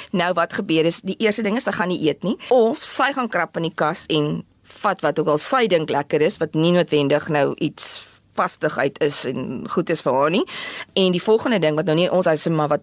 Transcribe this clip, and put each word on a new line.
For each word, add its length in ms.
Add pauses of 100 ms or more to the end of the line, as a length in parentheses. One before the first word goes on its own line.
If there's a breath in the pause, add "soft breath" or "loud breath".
(120)
Nou 220
wat 200
gebeur 320
is, 160
die 160
eerste 240
ding 160
is 60
sy 80
gaan 180
nie 180
eet 160
nie. 140 (120 loud breath)
Of 340
sy 300
gaan 160
krap 280
in 60
die 120
kas 320
en 360 (200)
vat 380
wat 180
ook 80
al 100
sy 300
dink 220
lekker 320
is, 160
wat 180
nie 160
noodwendig 580
nou 300
iets 440 (320)
vastigheid 680
is 220
en 440
goed 240
is 80
vir 120
haar 200
nie. 80 (560 loud breath)
En 160
die 80
volgende 400
ding 140
wat 100
nou 100
nie 120
in 40
ons 140
huis 220
is, 40
maar 160
wat 160